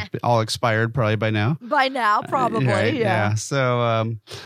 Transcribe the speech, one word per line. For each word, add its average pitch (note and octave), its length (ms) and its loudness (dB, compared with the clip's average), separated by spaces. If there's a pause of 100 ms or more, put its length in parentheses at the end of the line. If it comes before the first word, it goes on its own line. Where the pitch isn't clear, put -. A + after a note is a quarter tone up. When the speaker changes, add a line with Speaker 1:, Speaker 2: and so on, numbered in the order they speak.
(100)
Speaker 1:
<laughs> - 120 -8
Speaker 2:
all A#2 200 2
expired A2+ 500 0
probably A2 240 0
by A2 140 0
now. A2 320 0
Speaker 1:
By C4+ 260 2
now, A#3 320 0
Speaker 2:
Uh, - 80 -8
Speaker 1:
probably, A#3 380 0
Speaker 2:
right, G#2 260 2
Speaker 1:
yeah. F#3+ 380 0
Speaker 2:
yeah. G#2+ 40 0
So, B2 460 0
um, A2+ 400 0 (260)